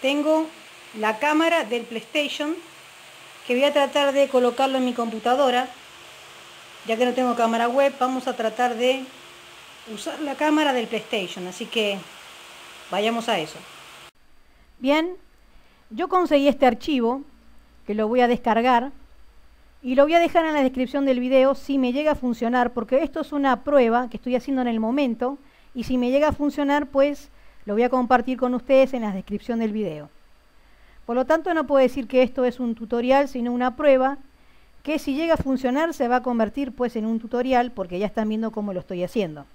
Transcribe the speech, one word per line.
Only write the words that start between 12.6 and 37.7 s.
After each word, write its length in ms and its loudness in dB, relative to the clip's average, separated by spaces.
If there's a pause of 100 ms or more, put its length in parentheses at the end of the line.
vayamos 380 -2
a 100 0
eso. 180 -8 (1200)
Bien, 360 0 (760)
yo 200 -6
conseguí 400 4
este 160 2
archivo, 560 0 (680)
que 60 -4
lo 160 -2
voy 100 2
a 80 6
descargar, 640 2 (920)
y 140 -2
lo 80 8
voy 120 4
a 40 8
dejar 260 2
en 80 -2
la 100 2
descripción 420 0
del 160 2
video 340 4
si 220 -4
me 160 2
llega 180 0
a 40 2
funcionar, 580 -2
porque 300 0
esto 180 -6
es 100 -8
una 320 0
prueba 460 2
que 80 -12
estoy 180 -4
haciendo 280 -2
en 40 -2
el 140 -2
momento, 560 -2 (360)
y 120 -8
si 120 -2
me 140 0
llega 160 4
a 60 0
funcionar, 540 -2
pues 420 0 (360)
lo 80 -6
voy 100 2
a 60 2
compartir 480 2
con 160 -2
ustedes 400 4
en 100 -4
la 80 -4
descripción 480 -6
del 120 -2
video. 380 -6 (960)
Por 100 -4
lo 100 2
tanto, 280 2
no 120 0
puedo 160 4
decir 260 2
que 160 4
esto 220 0
es 140 -2
un 160 -2
tutorial, 520 2
sino 240 -4
una 240 -2
prueba, 420 4 (680)
que 160 -2
si 160 -4
llega 200 2
a 20 -4
funcionar 560 -2
se 140 -2
va 100 2
a 60 -2
convertir, 500 -2
pues, 220 -4
en 100 -4
un 140 -2
tutorial, 520 0